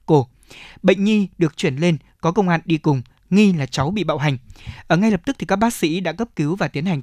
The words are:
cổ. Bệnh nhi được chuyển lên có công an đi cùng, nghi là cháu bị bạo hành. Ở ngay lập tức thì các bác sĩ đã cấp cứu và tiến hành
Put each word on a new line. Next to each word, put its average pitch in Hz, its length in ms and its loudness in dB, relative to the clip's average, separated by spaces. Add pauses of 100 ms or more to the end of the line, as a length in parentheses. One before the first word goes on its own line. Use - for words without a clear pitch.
cổ. 147 220 2 (560)
Bệnh 196 200 4
nhi 208 240 2 (100)
được 165 200 -2
chuyển 147 180 -4
lên 160 220 0 (240)
có 165 100 0
công 185 180 0
an 165 160 0
đi 165 120 0
cùng, 147 240 0 (280)
nghi 196 240 6
là 147 120 -2
cháu 139 260 -2
bị 208 120 -4
bạo 156 140 -2
hành. 143 200 -2 (500)
Ở 160 100 2
ngay 214 140 2
lập 196 140 0
tức 269 140 -4
thì 175 60 -10
các 196 100 -2
bác 226 180 0
sĩ 165 260 -2
đã 170 120 -4
cấp 208 240 -6
cứu 156 200 -2
và 190 120 -4
tiến 143 180 -6
hành 165 180 -2